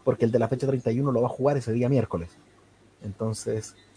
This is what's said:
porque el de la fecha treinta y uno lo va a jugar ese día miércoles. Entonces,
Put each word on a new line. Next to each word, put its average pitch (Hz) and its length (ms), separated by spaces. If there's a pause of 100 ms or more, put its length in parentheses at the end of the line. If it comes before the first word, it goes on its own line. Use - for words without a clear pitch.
porque 123 200
el 113 60
de 120 80
la 113 80
fecha 131 220
treinta 123 240
y 120 80
uno 139 100
lo 120 120
va 123 40
a 117 40
jugar 143 260
ese 120 160
día 120 160
miércoles. 101 420 (720)
Entonces, 110 720 (220)